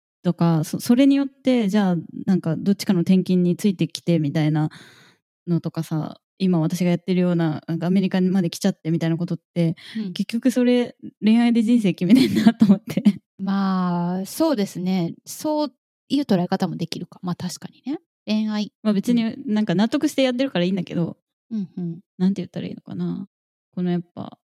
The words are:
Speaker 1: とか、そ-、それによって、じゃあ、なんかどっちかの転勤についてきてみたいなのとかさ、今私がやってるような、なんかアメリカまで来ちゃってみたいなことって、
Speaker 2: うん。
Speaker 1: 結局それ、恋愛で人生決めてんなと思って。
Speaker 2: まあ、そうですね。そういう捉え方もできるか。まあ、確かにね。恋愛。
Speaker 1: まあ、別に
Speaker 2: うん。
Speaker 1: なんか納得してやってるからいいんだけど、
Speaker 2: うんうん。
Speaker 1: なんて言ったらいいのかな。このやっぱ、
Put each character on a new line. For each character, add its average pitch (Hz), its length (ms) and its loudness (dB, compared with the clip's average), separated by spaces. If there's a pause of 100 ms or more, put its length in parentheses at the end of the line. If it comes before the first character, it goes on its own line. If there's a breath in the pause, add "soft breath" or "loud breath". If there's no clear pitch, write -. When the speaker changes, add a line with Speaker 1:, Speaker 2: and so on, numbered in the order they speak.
(240)
Speaker 1:
と 175 100 0
か、 165 300 2
そ-、 - 160 -6
そ - 160 0
れ 277 120 6
に 277 80 4
よ 277 100 0
っ - 20 -4
て、 247 420 0
じ 202 80 2
ゃ 190 140 2
あ、 175 40 2 (300)
な 190 100 2
ん 170 60 0
か 160 140 -2
ど 196 180 0
っ - 20 -4
ち - 100 -8
か 202 80 2
の 175 80 2
転 185 180 4
勤 180 220 2
に 175 140 2
つ - 120 -2
い 190 80 0
て 165 120 -2
き - 140 -12
て 170 180 0
み 147 120 0
た 151 140 0
い 151 60 2
な 156 180 0 (800 loud breath)
の 170 120 0
と 160 120 -6
か 160 120 -6
さ、 - 360 -6 (200)
今 185 200 2
私 165 240 0
が 175 80 2
や 175 60 2
っ - 20 -20
て 185 160 -2
る 180 40 2
よ 180 120 2
う 175 40 2
な、 165 320 -2
な 165 80 -4
ん 165 40 -4
か 170 80 -4
ア - 20 2
メ 190 100 4
リ 185 100 2
カ 185 120 0
ま 185 200 2
で 170 80 0
来 - 100 -10
ち - 80 0
ゃ - 20 2
っ 185 100 0
て 160 120 -4
み 165 80 0
た 165 80 -2
い - 20 0
な 165 80 0
こ 170 80 -4
と 170 100 -4
っ - 40 -6 (160)
て、 165 200 0 (220 loud breath)
Speaker 2:
う 208 120 -6
ん。 180 40 -10
Speaker 1:
結 196 140 -6
局 233 240 -2
そ 254 120 0
れ、 247 320 0 (260)
恋 220 180 4
愛 240 120 4
で 233 120 2
人 240 180 2
生 196 120 2
決 - 120 -4
め 175 80 6
て 127 200 8
ん 214 120 2
な 226 80 6
と - 120 2
思 196 100 6
っ - 40 0
て。 - 240 -4 (360)
Speaker 2:
ま 185 800 -2
あ、 190 40 -8
そ 320 260 0
う 277 40 0
で 196 120 0
す - 120 -10
ね。 180 360 -2 (100)
そ 302 400 -2
う - 80 -8 (360)
い 269 100 0
う 294 60 0
捉 196 160 2
え 180 60 -2
方 190 200 -2
も 160 80 -8
で 170 100 -6
き - 140 -6
る 175 80 -12
か。 - 160 -20
ま 180 100 -4
あ、 - 20 -8
確 - 240 -8
か - 120 -16
に - 100 -20 (100)
ね。 320 80 -6 (280)
恋 214 220 -2
愛。 214 220 -4 (120)
Speaker 1:
ま 214 80 0
あ、 - 20 2
別 202 200 0
に 233 120 2
Speaker 2:
う 247 240 -8
ん。 208 40 -2
Speaker 1:
な 214 100 2
ん - 20 -2
か 190 80 0
納 202 160 2
得 302 200 0
し - 60 -12
て 269 60 2
や 254 100 2
っ - 40 -2
て 254 80 0
る 269 80 -4
か - 80 -2
ら 175 60 2
い 185 40 0
い - 40 -2
ん - 20 -2
だ 180 80 -2
け - 100 -12
ど、 170 240 -4 (320)
Speaker 2:
う 226 80 -6
ん 190 180 -6
う 185 60 -8
ん。 170 180 -8 (200)
Speaker 1:
な 185 100 2
ん 196 60 0
て 185 60 -6
言 180 60 -10
っ - 20 -20
た - 120 -10
ら 175 60 -6
い - 40 -10
い - 40 -14
の - 60 -18
か - 120 -16
な。 175 340 -6 (460)
こ 185 80 -6
の 180 80 0
や 175 80 0
っ 170 40 -4 (120)
ぱ、 - 240 -14 (180)